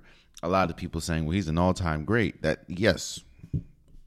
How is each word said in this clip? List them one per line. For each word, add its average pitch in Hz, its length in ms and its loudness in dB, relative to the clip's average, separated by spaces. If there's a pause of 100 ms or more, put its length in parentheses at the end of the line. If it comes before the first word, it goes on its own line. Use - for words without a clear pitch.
(420)
a 82 80 -2
lot 92 220 2
of - 40 -8
people 85 260 -6
saying, 80 240 0
"Well, 78 80 0
he's 92 140 0
an 78 120 0
all-time 85 440 2
great." 104 380 0
That, 78 260 -2
yes, 90 540 0 (840)